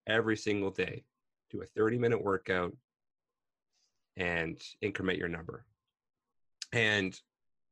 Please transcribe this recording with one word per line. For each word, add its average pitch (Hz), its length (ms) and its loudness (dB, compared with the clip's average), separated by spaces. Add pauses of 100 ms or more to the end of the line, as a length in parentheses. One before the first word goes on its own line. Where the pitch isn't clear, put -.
every 110 300 2
single 101 340 0
day. - 320 -4 (480)
Do - 100 -8
a - 40 -10
thirty-minute 117 580 2
workout 92 500 0 (1400)
and 85 440 -2 (200)
increment 95 380 -2
your 87 100 -4
number. 85 360 -10 (1080)
And 104 460 2 (520)